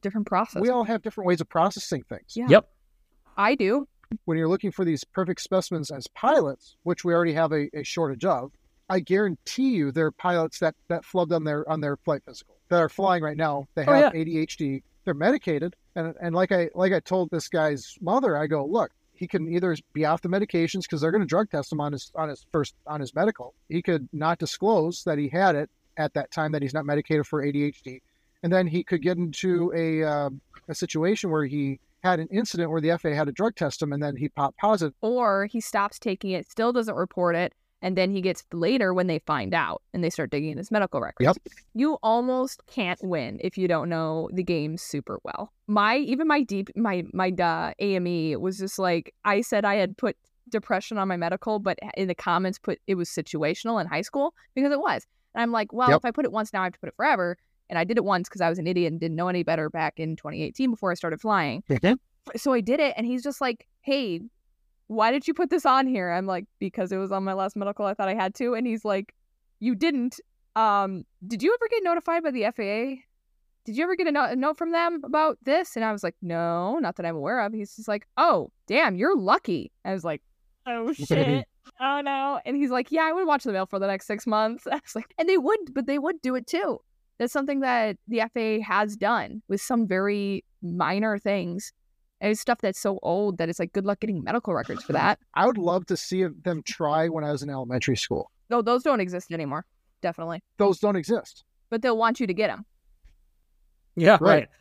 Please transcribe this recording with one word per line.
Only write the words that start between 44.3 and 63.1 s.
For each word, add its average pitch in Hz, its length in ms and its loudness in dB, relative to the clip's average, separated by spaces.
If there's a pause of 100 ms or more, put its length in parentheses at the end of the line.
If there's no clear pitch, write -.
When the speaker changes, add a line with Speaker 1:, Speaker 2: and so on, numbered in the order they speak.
Speaker 1:
the 185 120 -4
game 160 340 -2
super - 460 -8
well. - 280 -10 (160)
My, 208 300 2
even 285 300 0
my 294 160 4
deep, 196 340 -4
my, 196 340 0
my, 185 200 0
uh, 165 460 0
A 196 180 0
M 180 120 0
E 160 300 0
was 185 200 -4
just 190 220 -8
like, 175 340 0 (120)
I 202 160 4
said 214 240 0
I 202 100 2
had 196 220 0
put 208 180 -2 (320)
depression 208 500 -4
on 196 120 -2
my 180 80 -2
medical, 185 420 -2
but 196 180 -2 (200)
in 190 100 0
the 175 80 -2
comments 185 420 0
put - 300 -4
it 196 80 0
was 175 140 -4
situational 165 720 -2
in 175 60 -4
high 165 140 -2
school 285 320 -2 (220)
because 277 160 2
it 285 80 0
was. - 260 -2 (300)
And 233 60 -2
I'm 233 100 0
like, 214 220 -2
"Well, 247 160 4
Speaker 2:
Yep. 240 80 8
Speaker 1:
if - 80 0
I 233 60 0
put 285 140 -2
it - 60 -2
once 220 220 -4
now, 196 80 -2
I 185 40 0
have 180 80 -6
to - 60 -20
put 170 100 -10
it - 60 -18
forever." 196 420 0 (320)
And 175 80 -4
I 165 60 2
did 226 140 2
it 185 80 2
once 190 240 0
'cause 196 100 -14
I 170 100 4
was 175 100 -2
an 156 80 -4
idiot 175 260 2
and 165 80 -6
didn't 165 160 -4
know 175 100 0
any 180 160 0
better 160 260 0
back 160 300 -4
in 160 160 -4
twenty 156 280 -8
eighteen 254 280 -2
before 202 200 -2
I - 20 0
started 170 260 -4
flying. 180 500 0
Speaker 2:
Mm-hmm. 170 260 4 (420)
Speaker 1:
So 262 160 0
I 240 80 2
did 240 180 0
it, 285 160 2
and 220 100 -4
he's 247 180 -4